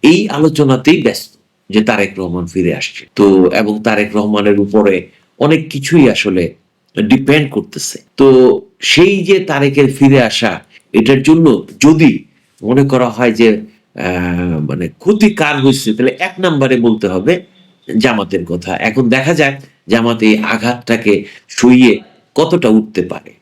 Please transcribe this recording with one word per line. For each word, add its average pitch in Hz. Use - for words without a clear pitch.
এই 190
আলোচনাতেই 147
ব্যস্ত -
যে 107
তারেক 107
রহমান 87
ফিরে 87
আসছে। -
তো, 95
এবং 107
তারেক 107
রহমানের 104
উপরে 101
অনেক 156
কিছুই 139
আসলে 92
ডিপেন্ড 135
করতেছে। -
তো 135
সেই 185
যে 185
তারেকের 139
ফিরে 139
আসা, 110
এটার 131
জন্য 151
যদি 156
মনে 127
করা 127
হয় 113
যে, 113
আহ, 87
মানে, 76
ক্ষতি 214
কার 147
হয়েছে, 127
তাহলে 123
এক 185
নম্বরে 143
বলতে 110
হবে 110
জামাতের 101
কথা। 90
এখন 113
দেখা 127
যাক 139
জামাত 117
এই 107
আঘাতটাকে 110
সইয়ে 127
কতটা 165
উঠতে 107
পারে। -